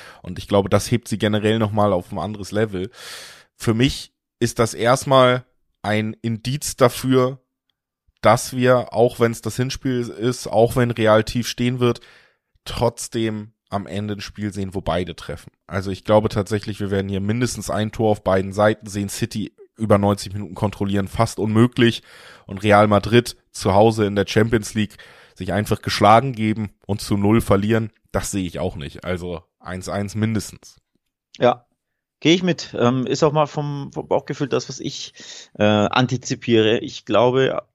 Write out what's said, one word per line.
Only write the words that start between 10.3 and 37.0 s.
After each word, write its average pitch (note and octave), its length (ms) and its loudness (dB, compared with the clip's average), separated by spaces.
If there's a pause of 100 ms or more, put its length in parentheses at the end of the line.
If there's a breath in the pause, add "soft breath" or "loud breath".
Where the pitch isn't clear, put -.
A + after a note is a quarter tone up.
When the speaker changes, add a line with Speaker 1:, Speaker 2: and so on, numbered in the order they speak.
Speaker 1:
auch A#2 300 4
wenn A#2+ 140 2
Real A2 340 4
tief A#2+ 200 -4
stehen B2 360 -4
wird, A#2+ 180 0 (640 soft breath)
trotzdem A2 880 -4 (180)
am G2+ 160 -6
Ende G2+ 280 -6
ein G2+ 80 -10
Spiel G#2 320 -8
sehen, F#2+ 200 -8
wo G2 60 -4
beide E2+ 340 -4
treffen. - 380 -14 (160)
Also F#2+ 240 -6
ich - 140 -10
glaube G#2+ 240 4
tatsächlich, G#2 500 -4
wir G2+ 100 -6
werden G2 200 -2
hier G2 100 -2
mindestens A2 500 -4
ein G#2+ 220 -2
Tor A2 200 0
auf G#2 120 -2
beiden F#2+ 300 0
Seiten G#2+ 340 2
sehen, G2+ 220 -4
City G#2+ 420 -6 (240)
über G#2+ 220 2
neunzig G2+ 340 0
Minuten G2 240 -10
kontrollieren, G2+ 540 -2
fast - 280 -2
unmöglich. A2+ 640 2 (440 loud breath)
Und G2 180 -12
Real G#2 240 6
Madrid G#2 480 2 (160)
zu - 220 -2
Hause A2 320 4
in G2+ 100 -2
der G2 100 2
Champions A2 480 0
League G#2 220 -4 (400 loud breath)
sich F#2 160 -8
einfach G#2 300 -2
geschlagen A#2 500 4
geben A2 380 -2 (160)
und G2+ 160 -4
zu G#2 160 -2
null G#2 240 4
verlieren, G#2+ 500 0 (220)
das - 180 -4
sehe F#2+ 140 -4
ich E2 120 -8
auch F2 200 -6
nicht. C#2+ 260 -14
Also F2 380 -8 (180)
eins F2+ 300 -12
eins G2+ 260 -6
mindestens. G#2+ 640 -4 (600)
Speaker 2:
Ja. - 260 2 (540)
Gehe D#3+ 160 4
ich F3 80 -2
mit. - 360 -2
Ähm, B2 260 2
ist C3 160 -2
auch D3+ 120 4
mal D3+ 140 2
vom, C#3+ 440 -8
vom - 160 -10
Bauchgefühl C3+ 400 -4
das, - 220 -4
was C3+ 100 -12
ich, - 320 -10 (440 loud breath)
äh, G#2 100 0
antizipiere. A2+ 1120 2
Ich - 260 -10